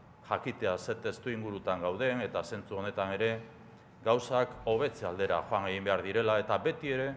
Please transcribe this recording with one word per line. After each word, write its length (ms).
jakitea 500
ze 160
testu 360
ingurutan 500
gauden, 400
eta 220
zentzu 360
honetan 380
ere 240
gauzak 480
hobetze 400
aldera 420
joan 240
egin 120
behar 180
direla, 360
eta 200
beti 340
ere 240